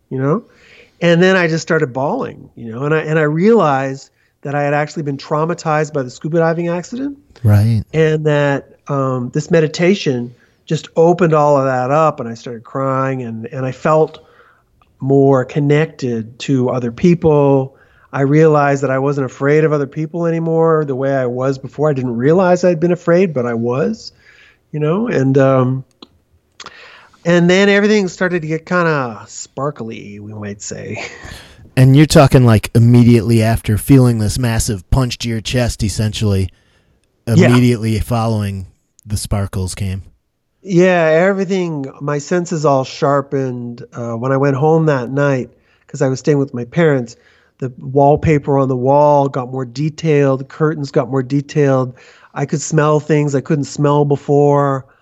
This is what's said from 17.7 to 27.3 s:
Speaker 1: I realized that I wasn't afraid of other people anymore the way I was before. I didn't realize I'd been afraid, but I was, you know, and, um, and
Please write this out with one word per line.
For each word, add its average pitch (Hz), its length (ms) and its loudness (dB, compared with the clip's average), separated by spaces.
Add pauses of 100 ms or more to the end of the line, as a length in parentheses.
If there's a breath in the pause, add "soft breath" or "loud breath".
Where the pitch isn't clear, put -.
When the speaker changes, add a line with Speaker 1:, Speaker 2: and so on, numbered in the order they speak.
Speaker 1:
I 139 80 -4
realized 143 640 2
that 131 80 -2
I 135 80 0
wasn't 139 260 -2
afraid 143 400 0
of 151 80 2
other 143 160 -2
people 156 380 -6
anymore 165 580 0
the 139 100 -4
way 135 220 -2
I 131 100 -2
was 131 320 -4
before. 143 320 -4
I 147 40 0
didn't 127 220 -4
realize 175 460 2
I'd 180 160 2
been 175 140 0
afraid, 175 420 0
but 123 100 -2
I 120 100 -4
was, 127 580 -4 (580 soft breath)
you 151 80 -8
know, 175 300 -2
and, 135 280 0
um, 131 480 2 (1400 loud breath)
and 175 260 4